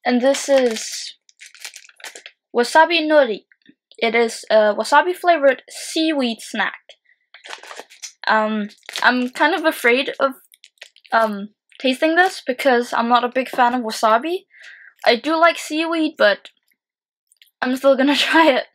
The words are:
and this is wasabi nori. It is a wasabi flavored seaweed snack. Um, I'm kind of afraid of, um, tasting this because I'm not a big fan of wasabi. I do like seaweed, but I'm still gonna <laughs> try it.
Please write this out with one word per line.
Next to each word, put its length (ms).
and 160
this 280
is 640
wasabi 540
nori. 380
It 140
is 340
a 240
wasabi 420
flavored 540
seaweed 720
snack. 380
Um, 420
I'm 260
kind 240
of 100
afraid 560
of, 140
um, 380
tasting 360
this 300
because 480
I'm 140
not 160
a 60
big 180
fan 280
of 80
wasabi. 640
I 120
do 180
like 240
seaweed, 580
but 320
I'm 140
still 200
gonna 200
<laughs> 120
try 220
it. 260